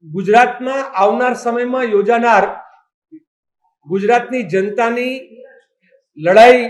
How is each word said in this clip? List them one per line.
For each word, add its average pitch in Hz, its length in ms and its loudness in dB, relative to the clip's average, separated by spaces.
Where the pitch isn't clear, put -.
ગુજરાતમાં 247 760 0
આવનાર 233 400 0
સમયમાં 240 580 -4
યોજાનાર 220 520 2
ગુજરાતની 233 560 -2
જનતાની 233 720 -4
લડાઈ 220 520 6